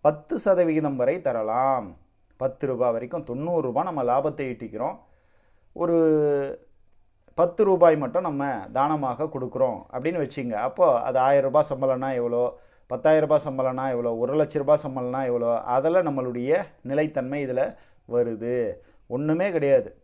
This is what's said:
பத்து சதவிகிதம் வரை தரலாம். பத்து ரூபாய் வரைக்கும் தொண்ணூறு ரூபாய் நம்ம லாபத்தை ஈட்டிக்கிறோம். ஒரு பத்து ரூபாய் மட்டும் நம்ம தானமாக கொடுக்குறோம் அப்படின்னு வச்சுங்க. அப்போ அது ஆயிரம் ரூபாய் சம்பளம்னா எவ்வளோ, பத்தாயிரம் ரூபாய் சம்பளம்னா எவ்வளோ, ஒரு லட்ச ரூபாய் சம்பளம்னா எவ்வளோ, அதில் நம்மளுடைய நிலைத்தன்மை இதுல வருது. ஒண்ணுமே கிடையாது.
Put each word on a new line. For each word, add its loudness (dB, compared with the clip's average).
பத்து 0
சதவிகிதம் 2
வரை 0
தரலாம். -2
பத்து -4
ரூபாய் 0
வரைக்கும் -6
தொண்ணூறு -4
ரூபாய் -2
நம்ம -4
லாபத்தை -2
ஈட்டிக்கிறோம். -8
ஒரு 2
பத்து 2
ரூபாய் 6
மட்டும் -2
நம்ம -4
தானமாக 0
கொடுக்குறோம் -4
அப்படின்னு -4
வச்சுங்க. -6
அப்போ 2
அது -2
ஆயிரம் 4
ரூபாய் 4
சம்பளம்னா -2
எவ்வளோ, -2
பத்தாயிரம் 2
ரூபாய் 2
சம்பளம்னா -2
எவ்வளோ, -2
ஒரு -2
லட்ச 0
ரூபாய் 4
சம்பளம்னா -4
எவ்வளோ, 0
அதில் 0
நம்மளுடைய 0
நிலைத்தன்மை -4
இதுல -2
வருது. -2
ஒண்ணுமே -2
கிடையாது. 2